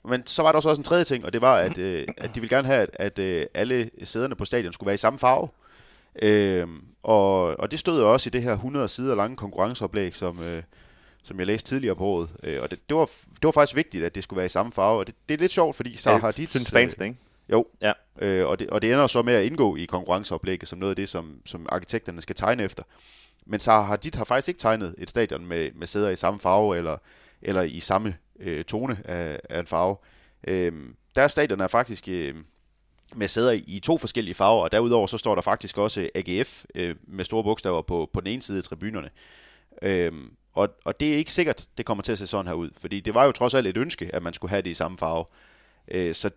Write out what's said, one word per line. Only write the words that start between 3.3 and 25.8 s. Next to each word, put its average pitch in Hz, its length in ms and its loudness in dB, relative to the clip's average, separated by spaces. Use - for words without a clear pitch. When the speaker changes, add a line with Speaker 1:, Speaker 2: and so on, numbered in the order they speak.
Speaker 1:
alle 117 360 0
sæderne 123 300 -4
på 104 100 -6
stadion 98 280 -2
skulle 98 140 -10
være 98 80 2
i 101 40 -2
samme 123 200 2
farve. 127 300 4
Øh, 98 460 4
og, 98 380 6
og 104 100 -2
det 151 80 -6
stod 165 220 2
jo 107 120 8
også 127 160 2
i - 20 -6
det 123 120 -2
her 120 120 0
hundrede 127 340 -4
sider 127 260 -2
lange 110 220 -2
konkurrenceoplæg, 101 800 -2
som, 87 280 -6
øh, 82 200 -8
som - 160 -12
jeg 90 80 -4
læste 110 240 -2
tidligere 127 260 -2
på 90 80 -4
året. 87 240 -2
Øh, 73 200 -6
og 71 80 -6
det, - 180 -12
det 147 80 0
var, 160 80 4
det - 100 -6
var 156 60 6
faktisk 147 260 4
vigtigt, 98 280 -2
at 85 100 -4
det 95 80 -6
skulle 95 160 -6
være 92 80 0
i - 20 -4
samme 104 240 -2
farve, 104 260 2
og 95 80 -4
det, - 80 -16
det 151 60 -2
er 151 40 -4
lidt 180 140 2
sjovt, 160 240 2
fordi 120 200 -8
så - 140 2
Speaker 2:
Ja, 110 40 8
det 110 80 4
Speaker 1:
har 113 100 2
de 160 140 -6
Speaker 2:
synes 123 240 -2
fansene, 120 340 4
ikke? 120 140 -8
Speaker 1:
Jo. 113 140 4
Speaker 2:
Ja. 104 100 2
Speaker 1:
Øh, 92 280 2
og 90 120 0
det, - 120 -8
og 101 120 0
det 110 100 2
ender 135 140 6
så 120 160 2
med 120 120 4
at 101 100 6
indgå 120 320 2
i 82 80 -6
konkurrenceoplægget 90 840 -4
som 87 100 -12
noget 95 140 -2
af 92 40 -4
det, 98 120 -6
som, 80 280 -10
som 82 220 -12
arkitekterne 90 520 -6
skal - 160 -10
tegne 117 260 0
efter. - 200 -6
Men 104 140 -6
så 120 120 0
har 104 240 4
de 147 180 -8
har 110 100 -4
faktisk 127 240 0
ikke 180 120 -8
tegnet 110 380 0
et - 120 -10
stadion 87 360 -2
med, 85 280 -2
med 80 120 -10